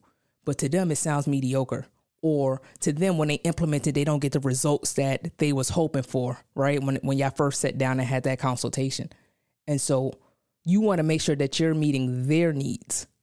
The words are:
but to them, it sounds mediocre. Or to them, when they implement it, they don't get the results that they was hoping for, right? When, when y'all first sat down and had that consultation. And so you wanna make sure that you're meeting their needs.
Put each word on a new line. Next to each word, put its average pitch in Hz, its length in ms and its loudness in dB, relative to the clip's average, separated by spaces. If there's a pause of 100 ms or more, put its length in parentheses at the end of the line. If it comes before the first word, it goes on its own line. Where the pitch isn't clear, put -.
(440)
but 139 140 -2
to 143 100 -2
them, 175 240 2
it 139 60 0
sounds 143 280 0
mediocre. 131 600 0 (360)
Or 139 400 0 (200)
to 156 100 2
them, 175 260 0
when 151 80 2
they 147 100 2
implement 156 520 0
it, 139 80 0
they 143 80 2
don't 147 160 2
get 139 120 0
the 147 80 0
results 139 520 0
that 139 460 -2
they 147 140 2
was 135 180 0
hoping 151 340 0
for, 123 340 -4 (160)
right? 139 260 0
When, 135 220 0
when 135 160 0
y'all 135 120 0
first 143 300 0
sat 131 160 -2
down 131 220 0
and 127 100 -2
had 131 140 -2
that 131 160 -2
consultation. 127 720 -4 (560)
And 143 140 0
so 131 340 0 (500)
you 185 160 4
wanna 190 240 2
make 156 160 2
sure 151 160 0
that 139 240 0
you're 160 140 2
meeting 131 520 0
their 160 260 2
needs. - 540 -6 (160)